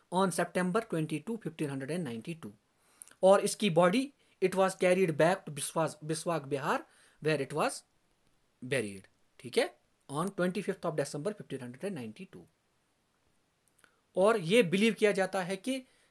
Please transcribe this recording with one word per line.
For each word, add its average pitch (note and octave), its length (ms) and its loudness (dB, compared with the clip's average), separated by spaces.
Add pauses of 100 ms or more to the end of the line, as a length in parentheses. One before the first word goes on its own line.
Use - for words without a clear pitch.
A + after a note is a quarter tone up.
(140)
on F#3 180 2
September F3+ 500 0
twenty-two, D#3+ 560 -4
fifteen D#3 320 -6
hundred C3+ 220 -6
and E3+ 160 -4
ninety-two। A#2 440 -10 (720)
और G3 160 8
इसकी G3+ 300 0
बॉडी, F3+ 440 4 (300)
it F3+ 80 2
was F#3 200 2
carried F#3 400 2
back D#3 240 4
to - 140 -10
बिस्वास, D3+ 540 -4
बिस्वाक D#3 380 -4
बिहार, C#3+ 440 -2 (380)
where D3 240 0
it D3 100 -8
was A3 140 0 (960)
buried, G#2+ 420 -4 (320)
ठीक B2 180 -4
है, D4 200 -2 (340)
on D#3 160 -2
twenty-fifth F#3 580 -4
of E3 60 -2
December D3+ 400 -4
fifteen - 280 -12
hundred B2 240 -14
and F#3+ 140 -6
ninety-two। G#2+ 440 -14 (1700)
और G#3 240 4
ये G3 240 4
बिलीव G3 300 2
किया G#3 180 2
जाता F#3+ 300 -2
है F3+ 140 -6
कि B3+ 280 -6 (280)